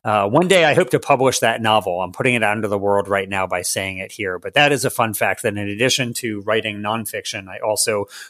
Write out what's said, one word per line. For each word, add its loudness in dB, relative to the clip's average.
uh, 2
one 4
day 6
I 4
hope 2
to 4
publish 2
that 2
novel. 2
I'm -4
putting 0
it 0
out 2
into -4
the 0
world 2
right 0
now -2
by -2
saying -4
it -12
here. -6
But -12
that 4
is 0
a -2
fun 0
fact -2
that -2
in -6
addition -2
to -6
writing -2
nonfiction, -6
I -14
also -2